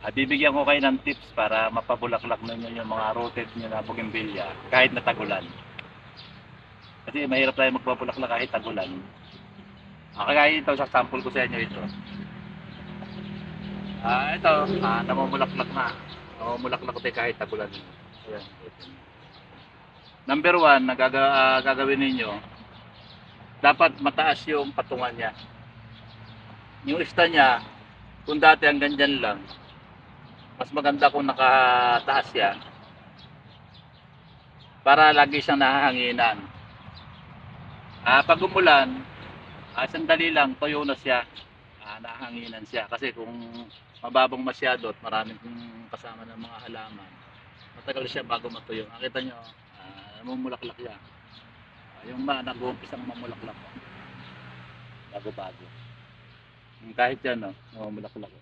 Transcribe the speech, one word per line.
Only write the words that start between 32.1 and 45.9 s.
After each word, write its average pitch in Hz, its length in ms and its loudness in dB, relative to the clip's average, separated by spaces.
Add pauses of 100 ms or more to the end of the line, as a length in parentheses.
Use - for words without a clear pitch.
yan 101 220 0 (2250)
para 151 240 10
lagi 143 320 4
siyang 143 160 2
nahahanginan. 127 800 2 (1700)
Ah, 131 160 6
pag 165 160 4
umulan, 156 640 4 (720)
ah, 131 160 -4
sandali 160 400 2
lang, 143 320 2
tuyo 147 240 -2
na 139 80 -2
siya. 123 320 0 (560)
Ah, 104 160 -14
nahanginan 117 720 -14
siya. 113 160 -6
Kasi 120 240 -6
kung 117 560 -14 (320)
mababang 127 480 2
masyado 123 480 -2
at - 80 -18
maraming 110 400 -6 (480)